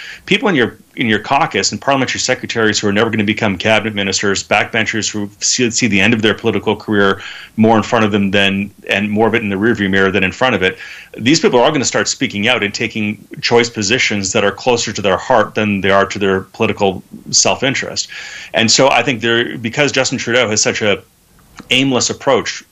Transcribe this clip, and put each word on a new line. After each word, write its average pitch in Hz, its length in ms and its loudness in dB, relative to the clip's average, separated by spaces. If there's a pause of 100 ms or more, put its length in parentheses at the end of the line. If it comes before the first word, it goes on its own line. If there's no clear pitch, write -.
(260)
people 208 240 0
in 175 40 2
your, 120 220 0 (200)
in 135 100 -2
your 107 140 2
caucus 139 520 0
and 104 80 -8
parliamentary 131 400 -2
secretaries 113 580 0
who 107 80 -2
are 101 60 0
never 110 160 2
gonna 104 160 -2
become 104 320 0
cabinet 107 380 0
ministers, 98 520 -2
backbenchers 110 640 0
who 101 200 -6 (100)
see, 120 300 0
see 120 160 -2
the 101 120 2
end 104 140 4
of 110 80 0
their 104 140 2
political 104 420 -2
career 101 460 2 (340)
more 110 220 6
in 104 40 2
front 113 220 2
of 104 80 0
them 101 180 0
than, 98 400 0 (200)
and 104 200 -2
more 107 160 2
of 107 80 0
it 117 60 2
in 107 80 -6
the 98 80 -2
rearview 104 320 0
mirror 98 220 2
than 95 120 0
in 92 100 0
front 127 220 0
of 90 80 0
it, 92 140 0 (400)
these 135 240 2
people 165 180 4
are 120 60 6
all 156 80 4
gonna 143 100 0
start 110 260 -2
speaking 101 380 -4
out 120 160 0
and 101 120 -2
taking 107 520 -6 (140)
choice 120 300 2
positions 104 600 -2
that 104 120 2
are 98 80 2
closer 117 400 -2
to 107 80 -8
their 95 160 2
heart 107 380 2
than 104 260 0
they 98 100 2
are 98 140 4
to 98 140 -6
their 95 240 0
political 98 600 -2 (280)
self-interest. - 800 -2 (440)
And 208 180 2
so 131 200 4
I 123 120 2
think 117 200 -2
there, 117 340 0
because 123 360 -2
Justin 127 260 -2
Trudeau 120 320 0
has 107 120 0
such 117 200 -2
a 101 200 0 (640)
aimless 127 400 2
approach - 640 -2